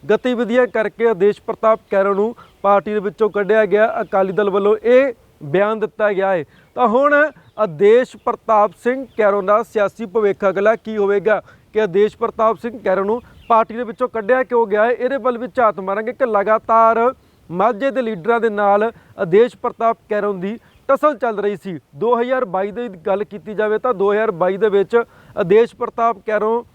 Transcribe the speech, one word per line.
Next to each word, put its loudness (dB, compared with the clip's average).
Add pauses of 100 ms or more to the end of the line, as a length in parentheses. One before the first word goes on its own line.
(120)
ਗਤੀਵਿਧੀਆਂ 0
ਕਰਕੇ -2
ਆਦੇਸ਼ 0
ਪ੍ਰਤਾਪ 0 (120)
ਕੈਰੋਂ 0
ਨੂੰ -2 (260)
ਪਾਰਟੀ 2
ਦੇ -2
ਵਿੱਚੋਂ -2
ਕੱਢਿਆ 2
ਗਿਆ। 0
ਅਕਾਲੀ -2
ਦਲ 0
ਵੱਲੋਂ 0
ਇਹ 4 (300)
ਬਿਆਨ -2
ਦਿੱਤਾ -2
ਗਿਆ 0
ਹੈ। -2 (320)
ਤਾਂ 0
ਹੁਣ 2 (260)
ਆਦੇਸ਼ 2
ਪ੍ਰਤਾਪ 0 (120)
ਸਿੰਘ -4 (120)
ਕੈਰੋਂ 2
ਦਾ 2
ਸਿਆਸੀ -4
ਭਵਿੱਖ 0
ਅਗਲਾ 2
ਕੀ -10
ਹੋਵੇਗਾ, 0 (320)
ਕਿ 0
ਆਦੇਸ਼ 0
ਪ੍ਰਤਾਪ -2
ਸਿੰਘ -10
ਕੈਰੋਂ -2
ਨੂੰ -2 (260)
ਪਾਰਟੀ 2
ਦੇ -6
ਵਿੱਚੋਂ -6
ਕੱਢਿਆ -2
ਕਿਉਂ 0
ਗਿਆ 2
ਹੈ, 0
ਇਹਦੇ -2
ਵੱਲ -2
ਵੀ -8
ਝਾਤ 2
ਮਾਰਾਂਗੇ -6
ਕਿ -2
ਲਗਾਤਾਰ 2 (380)
ਮਾਝੇ 0
ਦੇ -4
ਲੀਡਰਾਂ -2
ਦੇ 0
ਨਾਲ 2 (280)
ਆਦੇਸ਼ 2
ਪ੍ਰਤਾਪ -2 (120)
ਕੈਰੋਂ -2
ਦੀ -8 (280)
ਟਸਲ 2
ਚੱਲ -4
ਰਹੀ -2
ਸੀ। -10 (160)
ਦੋ 0
ਹਜ਼ਾਰ -2
ਬਾਈ -6
ਦੀ -10
ਗੱਲ -6
ਕੀਤੀ -14
ਜਾਵੇ, -2
ਤਾਂ -2
ਦੋ 0
ਹਜ਼ਾਰ -2
ਬਾਈ -2
ਦੇ 0
ਵਿੱਚ 0 (340)
ਆਦੇਸ਼ 2
ਪ੍ਰਤਾਪ -4
ਕੈਰੋਂ -2 (120)